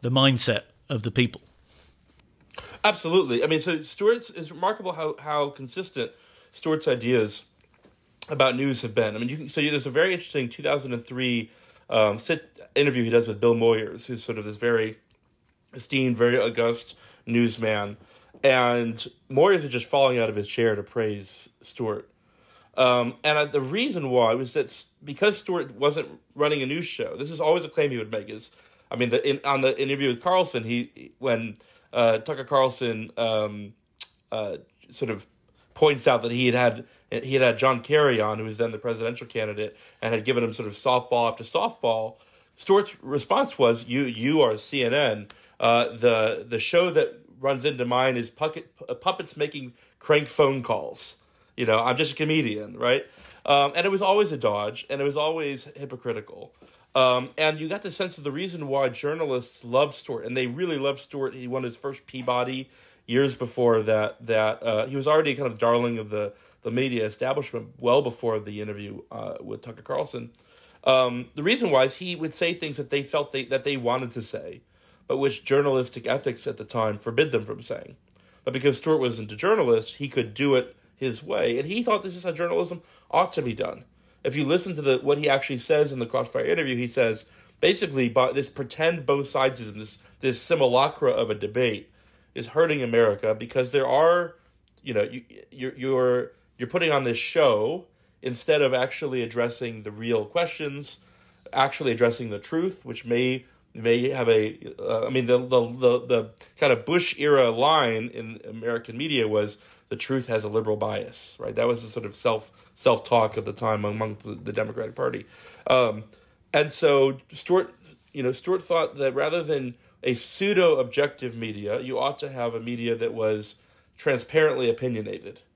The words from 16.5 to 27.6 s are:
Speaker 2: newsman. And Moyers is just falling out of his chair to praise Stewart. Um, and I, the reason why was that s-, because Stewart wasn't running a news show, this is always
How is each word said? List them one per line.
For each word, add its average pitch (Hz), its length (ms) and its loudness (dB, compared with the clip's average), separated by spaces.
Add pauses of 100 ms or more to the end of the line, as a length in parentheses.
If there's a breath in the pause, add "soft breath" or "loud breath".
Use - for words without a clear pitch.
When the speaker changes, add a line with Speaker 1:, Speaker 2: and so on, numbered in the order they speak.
Speaker 2:
newsman. 110 720 0 (460 soft breath)
And 120 640 2 (260)
Moyers 160 340 4
is 139 60 -8
just 120 160 -4
falling 135 320 4
out 113 100 2
of 107 80 -4
his 101 100 -4
chair 113 280 2
to 101 80 -6
praise 104 680 -6 (140)
Stewart. - 480 -8 (680 soft breath)
Um, 123 380 4 (100)
and 151 140 2
I, 147 80 4
the 143 140 0
reason 160 500 -4
why 117 240 4
was 127 180 -4
that 143 140 -2
s-, - 200 -18 (160)
because 190 360 0
Stewart 151 380 -4
wasn't 143 320 0 (260)
running 147 280 0
a 131 40 -4
news 165 200 -4
show, - 300 -6
this 143 140 -8
is 160 100 -8
always 165 240 2